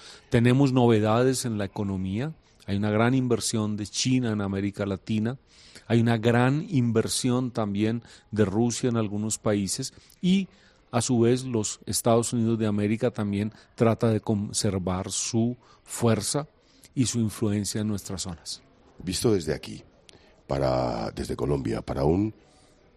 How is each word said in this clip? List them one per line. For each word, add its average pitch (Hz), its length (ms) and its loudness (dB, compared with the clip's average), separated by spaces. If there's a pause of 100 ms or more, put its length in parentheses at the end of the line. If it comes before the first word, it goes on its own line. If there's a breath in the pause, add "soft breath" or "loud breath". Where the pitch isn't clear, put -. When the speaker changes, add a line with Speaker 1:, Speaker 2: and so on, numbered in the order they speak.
(300 loud breath)
Speaker 1:
Tenemos 123 420 4
novedades 120 720 4
en 110 120 -4
la 101 60 -4
economía, 98 680 -6 (340 soft breath)
hay 98 100 -2
una 107 140 0
gran 117 240 4
inversión 110 640 0
de 104 100 -6
China 127 440 0
en 104 100 -2
América 98 460 -2
Latina, 107 520 -2 (500 loud breath)
hay 117 120 4
una 117 160 4
gran 123 520 2
inversión 123 840 0
también 107 520 -2 (280 loud breath)
de 104 140 4
Rusia 113 440 0
en 113 80 0
algunos 104 420 -4
países 104 540 -2 (280 soft breath)
y, 185 260 2 (460 soft breath)
a 120 100 0
su 123 160 2
vez, 123 260 4
los 117 420 -4
Estados 117 460 2
Unidos 113 260 0
de 110 100 0
América 104 420 0
también 104 420 -4 (220 loud breath)
trata 113 360 4
de 107 100 0
conservar 98 920 -2
su 117 460 0 (260 soft breath)
fuerza 113 640 0 (480 soft breath)
y 127 120 2
su 120 120 -4
influencia 104 640 -2
en 107 80 -2
nuestras 98 340 -6
zonas. - 400 -12 (400)
Speaker 2:
Visto 95 300 0
desde 76 220 0
aquí, - 280 -14 (640 soft breath)
para, 64 640 -2
desde 64 260 -8
Colombia, 65 460 -2
para 65 220 -4
un 98 280 2 (640 soft breath)